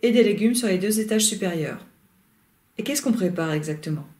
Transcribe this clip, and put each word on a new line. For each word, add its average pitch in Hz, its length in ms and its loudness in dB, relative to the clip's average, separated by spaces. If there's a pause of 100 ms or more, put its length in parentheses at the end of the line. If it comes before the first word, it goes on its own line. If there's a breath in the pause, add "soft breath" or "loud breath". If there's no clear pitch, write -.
et 240 100 2
des 226 120 6
légumes 208 320 2
sur 240 120 -2
les 185 120 2
deux 214 200 0
étages 214 260 0
supérieurs. 170 600 -4 (920)
Et 214 40 -6
qu'est-ce 240 200 -4
qu'on 254 80 0
prépare 175 420 0
exactement ? 151 540 -4 (120)